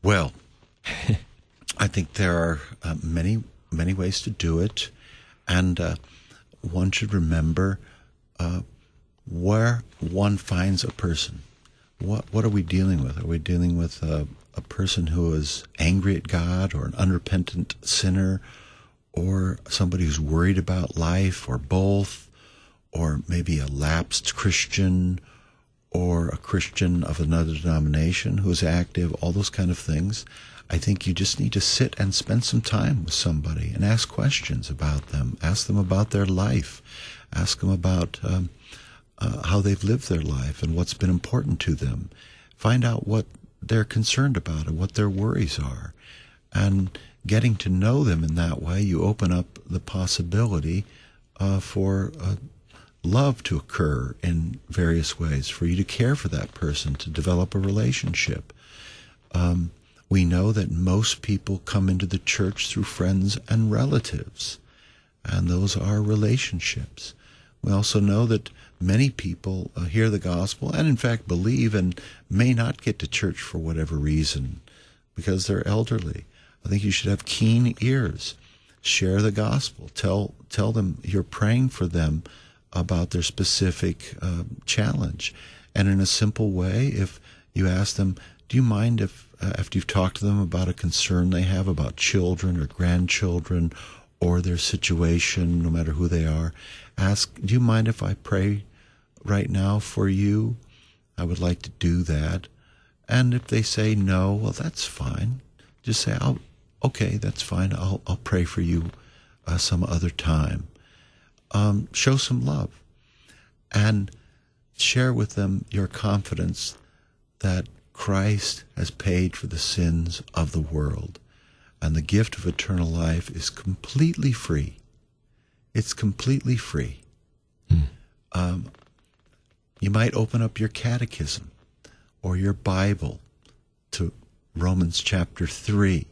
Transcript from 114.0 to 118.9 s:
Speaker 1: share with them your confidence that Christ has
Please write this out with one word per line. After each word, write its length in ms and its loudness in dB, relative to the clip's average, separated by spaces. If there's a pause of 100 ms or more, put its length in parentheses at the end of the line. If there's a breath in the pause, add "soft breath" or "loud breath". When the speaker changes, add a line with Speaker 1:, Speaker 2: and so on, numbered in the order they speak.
Speaker 1:
share 380 2
with 220 0
them 360 0
your 160 0
confidence 880 -2 (640 soft breath)
that 280 0 (260)
Christ 720 0 (100)
has 160 -4